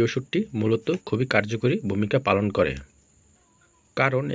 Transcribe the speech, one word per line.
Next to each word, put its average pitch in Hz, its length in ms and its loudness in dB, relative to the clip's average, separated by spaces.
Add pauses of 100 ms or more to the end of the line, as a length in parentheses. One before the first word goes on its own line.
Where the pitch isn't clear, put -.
ওষুধটি 127 340 -2 (200)
মূলত 110 280 0 (200)
খুবই 117 260 -2
কার্যকরী 113 420 0 (140)
ভূমিকা 104 280 0 (100)
পালন 101 180 2 (120)
করে। 78 160 2 (1200)
কারণ 131 260 0 (120)